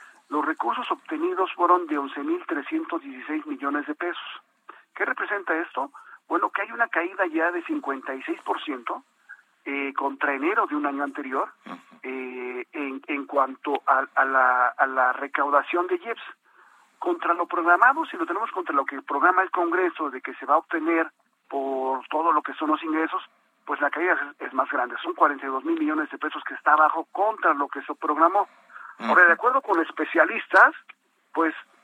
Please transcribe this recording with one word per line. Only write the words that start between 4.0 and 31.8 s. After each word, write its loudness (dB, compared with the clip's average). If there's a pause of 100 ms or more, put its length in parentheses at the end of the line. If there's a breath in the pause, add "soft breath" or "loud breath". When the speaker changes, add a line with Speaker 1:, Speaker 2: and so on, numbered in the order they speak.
Speaker 1:
¿Qué -2
representa -2
esto? -4 (340 loud breath)
Bueno, 0
que -2
hay -8
una 0
caída 0
ya 2
de -4
cincuenta -4
y -10
seis -6
por -4
ciento, -8 (600 loud breath)
eh, -4
contra 0
enero 2
de -2
un 0
año -2
anterior, -4 (140)
Speaker 2:
Ujú. -14 (240)
Speaker 1:
eh, -8
en, -6
en -4
cuanto 0
a, 4 (120)
a 4
la, 4
a 2
la 2
recaudación 0
de -2
ieps. -10 (760 soft breath)
Contra 0
lo -2
programado, 2
si -10
lo -6
tenemos -6
contra -6
lo 0
que -10
programa 2
el -4
Congreso -2
de -10
que -12
se -14
va 4
a 6
obtener -2 (380)
por -4
todo 2
lo 2
que -8
son -2
los 2
ingresos, -2 (420)
pues -4
la 4
caída 2
es, -6
es -16
más 0
grande. -2
Son -6
cuarenta 2
y -6
dos -4
mil 0
millones 0
de -12
pesos -6
que -8
está 2
abajo 4
contra 2
lo -2
que -10
se -8
programó. 2 (500 loud breath)
Ahora, 4
de 10
Speaker 2:
Ujú. 8
Speaker 1:
acuerdo 2
con 2
especialistas, 4 (580)
pues 2 (300)